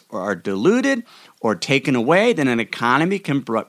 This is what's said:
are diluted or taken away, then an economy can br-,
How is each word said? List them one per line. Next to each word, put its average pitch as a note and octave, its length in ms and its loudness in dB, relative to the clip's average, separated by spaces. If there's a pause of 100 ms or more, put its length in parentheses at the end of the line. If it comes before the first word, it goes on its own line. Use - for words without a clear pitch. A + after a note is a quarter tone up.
are G2 260 -4
diluted G3+ 680 0 (360)
or A2 140 0
taken C3+ 420 0
away, F3 380 2
then D3 140 0
an A#2+ 120 0
economy C3+ 600 0
can C#3+ 220 -2
br-, A2+ 280 -4